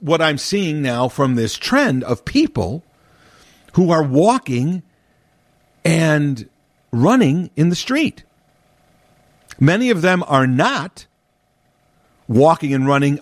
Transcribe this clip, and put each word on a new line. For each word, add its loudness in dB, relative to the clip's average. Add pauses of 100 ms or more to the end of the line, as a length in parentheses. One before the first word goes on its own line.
what 0
I'm 0
seeing -4
now -2
from 0
this -2
trend 0
of -6
people -2 (880)
who 2
are 2
walking 0 (1040)
and 0 (460)
running 2
in 2
the -2
street. -4 (1300)
Many 2
of 0
them 0
are 2
not -4 (1200)
walking 2
and 0
running 0